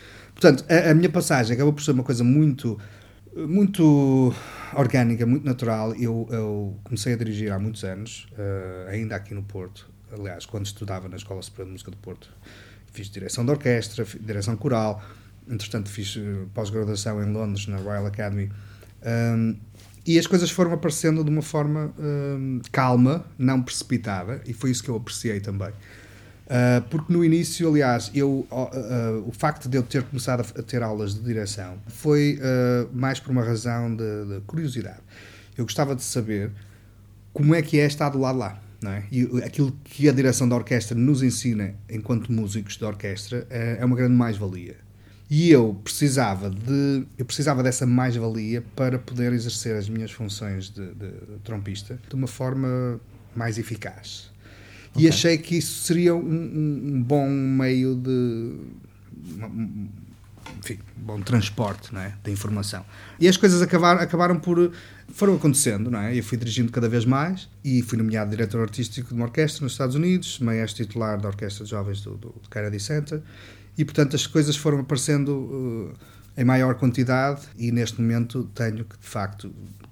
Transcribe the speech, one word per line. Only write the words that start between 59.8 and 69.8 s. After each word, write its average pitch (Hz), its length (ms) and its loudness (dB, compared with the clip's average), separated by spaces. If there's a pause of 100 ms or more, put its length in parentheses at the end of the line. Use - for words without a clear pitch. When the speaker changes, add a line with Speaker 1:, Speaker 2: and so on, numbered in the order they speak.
Speaker 1:
enfim, 101 180 -12 (180)
um 104 60 -14
bom 104 180 -8
transporte, 104 720 0
não 95 80 -8
é? 101 220 -10
De 104 80 -8
informação. 101 540 -4 (340)
E 165 80 6
as 185 100 8
coisas 180 240 6
acabaram, 175 400 6
acabaram 175 380 2
por, 175 320 4 (380)
foram 202 260 4
acontecendo, 123 560 2
não 117 80 0
é? 113 180 0
Eu 117 60 0
fui 123 160 -4
dirigindo 117 320 0
cada 117 180 0
vez 113 160 2
mais 147 440 2 (160)
e 127 180 2
fui 120 160 -2
nomeado 110 320 0
diretor 110 300 -2
artístico 113 480 -4
de 120 60 -8
uma 117 100 0
orquestra 156 400 0
nos 123 80 -4
Estados 131 240 -2